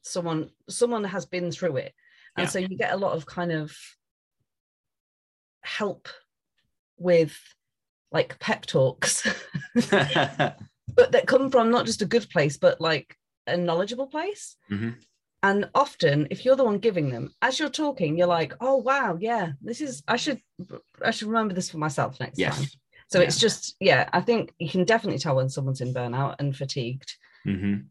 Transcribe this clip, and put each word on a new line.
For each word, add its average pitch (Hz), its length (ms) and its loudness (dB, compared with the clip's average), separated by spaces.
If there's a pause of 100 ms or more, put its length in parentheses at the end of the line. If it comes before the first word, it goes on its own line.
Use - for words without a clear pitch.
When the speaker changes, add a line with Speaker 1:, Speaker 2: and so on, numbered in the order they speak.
Speaker 1:
Someone, 160 480 -6 (180)
someone 240 360 -2
has 190 220 -6
been 180 240 -4
through 151 280 -4
it. - 160 -8 (420)
And 180 100 0
Speaker 2:
Yeah. - 40 -4
Speaker 1:
so 196 80 -4
you 185 180 -2
get - 160 -2
a 190 40 -2
lot 196 180 -2
of 165 120 -8
kind 175 260 -4
of 156 220 -4 (1900)
help - 460 -6 (880)
with, 170 380 4 (760)
like, - 280 -2
pep - 280 -4
talks, - 600 0 (220)
<laughs> - 140 -8
Speaker 2:
<laughs> - 120 -18
Speaker 1:
but 147 840 0 (560)
that - 140 4
come 269 240 4
from 226 200 6
not 233 160 2
just 220 160 -2
a 196 40 0
good 220 240 0
place, 147 260 2
but, - 240 4
like, 156 360 -2 (300)
a 165 100 -2
knowledgeable 190 500 -2
place. 339 500 -8 (140)
Speaker 2:
Mm-hmm. 117 200 -4 (540)
Speaker 1:
And 196 300 2
often, 151 560 2
if 190 140 -8
you're 254 120 6
the 262 80 4
one 202 140 2
giving 180 320 0
them, 117 320 -8
as 262 160 0
you're 302 100 -2
talking, 262 480 -2
you're 175 120 4
like, 160 320 0
"Oh, 269 160 2
wow, 247 440 0
yeah, 208 400 -2
this 233 200 -10
is, 277 260 -8
I 233 100 0
should, 247 240 -4 (640)
I 226 60 2
should 220 180 -6
remember 220 240 0
this 180 160 -4
for 165 100 -10
myself 147 420 -2
next - 180 -8
Speaker 2:
Yes. 147 200 0
Speaker 1:
time." 139 100 -2 (420)
So 185 80 4
Speaker 2:
Yeah. 175 80 8
Speaker 1:
it's - 140 0
just, - 400 0
yeah, 156 320 6
I 175 80 2
think 220 400 0
you 165 100 -6
can 185 140 2
definitely 220 340 0
tell 139 160 0
when 131 140 2
someone's 135 320 -4
in 123 120 -4
burnout 123 460 -4
and 143 180 -2
fatigued. 131 600 -8 (300)
Speaker 2:
Mm-hmm. 101 440 -2